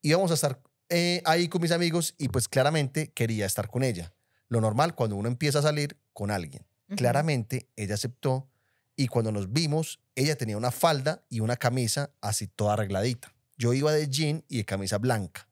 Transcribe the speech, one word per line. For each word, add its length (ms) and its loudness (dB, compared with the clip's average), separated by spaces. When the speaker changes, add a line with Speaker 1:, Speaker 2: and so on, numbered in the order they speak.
Speaker 1:
Íbamos 260 4
a 60 2
estar, 260 -2
eh, 360 2
ahí 220 4
con 160 0
mis 80 2
amigos 480 0
y 80 -2
pues 200 0
claramente 640 2
quería 340 0
estar 220 -2
con 120 -2
ella. 320 -2
Lo 120 2
normal 320 2
cuando 220 0
uno 120 -4
empieza 300 0
a 60 2
salir 340 0
con 160 -4
alguien. 380 -6
Speaker 2:
Ujú. 80 -8
Speaker 1:
Claramente 760 0
ella 200 -4
aceptó 520 -4
y 120 2
cuando 240 0
nos 200 -4
vimos, 480 -2
ella 240 0
tenía 200 -4
una 120 0
falda 580 0
y 120 -6
una 180 0
camisa 540 0
así 260 -4
toda 260 0
arregladita. 600 -2
Yo 160 2
iba 180 2
de 180 2
jean 380 0
y 100 -4
de 80 -2
camisa 340 -2
blanca. 520 -2